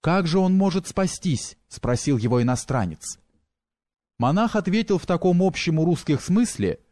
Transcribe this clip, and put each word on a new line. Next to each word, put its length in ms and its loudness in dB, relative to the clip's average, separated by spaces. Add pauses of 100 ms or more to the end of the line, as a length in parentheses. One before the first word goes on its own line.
«Как 260 2
же 120 2
он 160 4
может 320 2
спастись?» 680 -4 (120)
спросил 500 -2
его 240 0
иностранец. 760 -4 (1000)
Монах 360 0
ответил 440 0
в 80 -8
таком 360 2
общем 360 0
у 60 2
русских 360 0
смысле 600 0 (120)